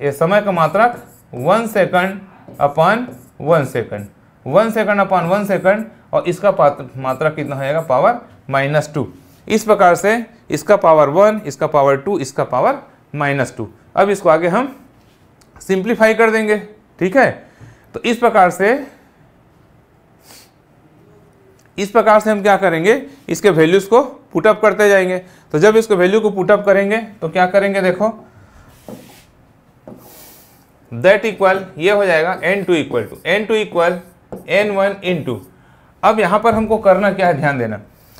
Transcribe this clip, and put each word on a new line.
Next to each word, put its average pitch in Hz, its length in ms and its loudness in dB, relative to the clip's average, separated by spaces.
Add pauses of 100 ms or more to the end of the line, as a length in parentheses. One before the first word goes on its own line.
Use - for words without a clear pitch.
ये 143 100 -2
समय 185 280 0
का 202 120 -4
मात्रक 185 500 0 (320)
वन 180 340 0
second 190 920 -4
upon 170 440 0 (360)
वन 151 260 0
second, 110 380 -8 (420)
वन 190 240 2
second 208 300 -2
upon 180 280 0
वन 202 180 0
second, 196 380 0 (280)
और 147 160 -2
इसका 180 240 0
पात-, 147 280 0 (180)
मात्रक 135 380 -4
कितना 151 200 -8
हो 135 60 -8
जाएगा, 147 180 -4
पावर 156 400 0 (300)
माइनस 139 440 -2
टू। 131 120 -4 (400)
इस 220 180 -2
प्रकार 196 300 4
से 214 300 -2 (260)
इसका 196 280 0
पावर 160 320 4
वन, 208 360 2
इसका 151 200 -6
पावर 139 300 2
टू, 175 220 -4
इसका 139 280 -4
पावर 220 360 -2 (320)
माइनस 139 420 -2
टू। 104 120 -10 (280)
अब 202 140 2
इसको 190 180 -2
आगे 160 200 2
हम 247 260 -2 (840)
सिंप्लीफाई 220 580 0
कर 220 160 2
देंगे, 214 260 -2 (440)
ठीक 185 160 0
है। 233 140 4 (640)
तो - 80 -10
इस 226 140 0
प्रकार 214 340 4
से, 196 220 0 (3000)
इस 196 120 -4
प्रकार 214 300 4
से 214 100 -2
हम 202 120 -2
क्या 196 140 4
करेंगे, 185 460 0 (260)
इसके 180 220 0
वैल्यूज 165 340 2
को 233 180 4 (300)
पुट 170 140 -2
अप 214 160 4
करते 208 260 2
जाएंगे। 185 300 2 (340)
तो 156 60 -2
जब 208 180 4
इसको 220 200 2
वैल्यू 185 240 2
को 208 100 0
पुट 190 200 -2
अप 202 160 2
करेंगे 196 320 2 (220)
तो 165 80 -6
क्या 180 180 0
करेंगे 196 360 0
देखो, 185 260 0 (2750)
that 185 340 2
equal, 190 320 0 (200)
ये 170 120 0
हो 202 160 2
जाएगा 170 380 0
एन 190 200 -2
टू 180 100 0
equal 139 360 -4
to, - 160 -20
एन 202 180 -2
टू 220 120 -2
equal 180 420 -2 (500)
एन 202 220 0
वन 196 260 -2 (100)
into। 135 300 -4 (680)
अब 214 180 2
यहाँ 196 200 0
पर 226 140 0
हमको 220 240 -2
करना 196 340 2
क्या 190 140 -2
है, 175 80 2
ध्यान 139 240 -2
देना, 110 220 -6 (400)